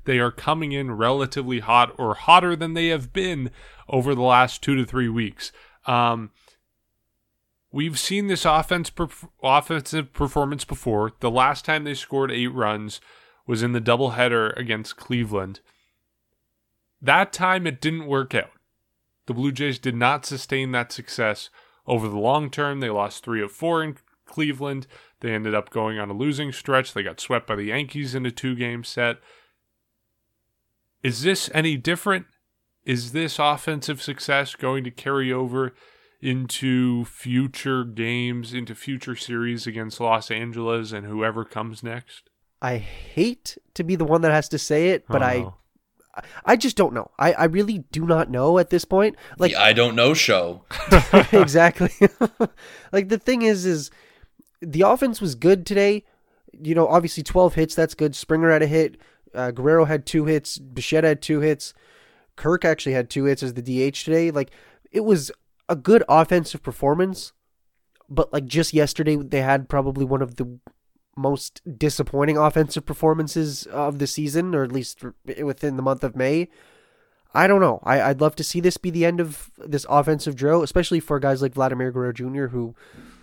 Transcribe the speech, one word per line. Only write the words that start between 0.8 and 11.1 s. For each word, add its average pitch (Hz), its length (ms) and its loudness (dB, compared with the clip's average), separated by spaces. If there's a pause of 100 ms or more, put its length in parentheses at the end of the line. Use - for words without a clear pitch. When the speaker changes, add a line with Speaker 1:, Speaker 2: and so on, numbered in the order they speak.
Speaker 1:
relatively 127 720 -2
hot 117 360 4
or 113 180 -2
hotter 175 420 6
than 165 180 -6
they 165 140 -2
have 143 240 -4
been 170 400 -6 (360)
over 135 240 0
the 123 100 0
last 127 380 4
two 143 140 0
to 127 100 0
three 123 240 -2
weeks. 113 440 -4 (340)
Um, 117 440 0 (1400)
we've 147 280 -4
seen 202 280 -2
this 185 180 -2
offense 160 460 0
perf-, - 380 -8 (120)
offensive 143 720 0
performance 143 520 -2
before. 110 560 -4